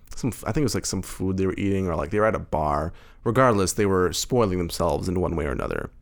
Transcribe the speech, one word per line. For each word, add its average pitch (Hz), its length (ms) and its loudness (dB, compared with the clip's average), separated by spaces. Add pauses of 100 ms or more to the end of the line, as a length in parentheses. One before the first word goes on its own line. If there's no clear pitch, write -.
(140)
Some, - 200 -4
f-, - 120 -12
I - 60 -2
think 156 120 2
it - 20 2
was, 104 100 -2
like, 92 100 -4
some 98 160 -4
food 95 360 -4
they 95 100 2
were 92 100 0
eating 98 300 0
or, 82 80 0
like, 76 160 -4
they 104 80 2
were 107 60 4
at 110 100 2
a - 40 -4
bar. 78 520 0 (320)
Regardless, 113 500 4
they 107 120 2
were 92 260 2
spoiling 107 460 0
themselves 85 500 -2
in 90 140 0
one 82 160 0
way 76 80 -2
or 69 80 -2
another. 50 360 -4 (120)